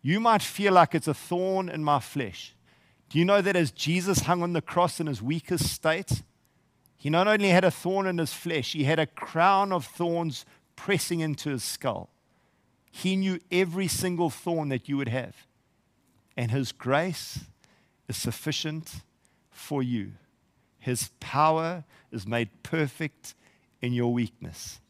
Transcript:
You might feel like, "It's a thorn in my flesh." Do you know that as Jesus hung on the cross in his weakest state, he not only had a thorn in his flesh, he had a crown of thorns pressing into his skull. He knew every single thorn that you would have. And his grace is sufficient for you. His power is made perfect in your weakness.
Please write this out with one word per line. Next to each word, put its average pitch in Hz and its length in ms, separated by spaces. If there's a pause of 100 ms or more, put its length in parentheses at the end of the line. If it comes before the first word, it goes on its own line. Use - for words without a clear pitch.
You 170 200
might 226 200
feel 196 320
like, 175 220
"It's 156 140
a 151 40
thorn 185 560
in 156 160
my 147 160
flesh." - 540 (560)
Do 147 80
you 175 80
know 202 160
that 190 140
as 165 140
Jesus 175 500
hung 175 220
on 175 120
the 156 80
cross - 380
in 165 60
his 127 140
weakest 156 460
state, - 560 (720)
he 143 140
not 175 180
only 202 220
had 180 140
a 180 60
thorn 190 360
in 185 100
his 160 160
flesh, 160 400
he 147 120
had 156 140
a 156 80
crown 190 640
of 170 140
thorns 170 640 (300)
pressing 175 440
into 151 300
his 127 120
skull. 98 460 (840)
He 185 260
knew 190 220 (120)
every 180 380
single 175 420
thorn 160 400
that 131 180
you 139 80
would 139 120
have. 117 380 (920)
And 120 160
his 131 180
grace - 760 (600)
is - 100
sufficient - 840 (480)
for - 320
you. 113 300 (680)
His - 400
power 160 640 (300)
is 101 160
made 117 340
perfect - 720 (480)
in 123 100
your 120 200
weakness. - 680 (120)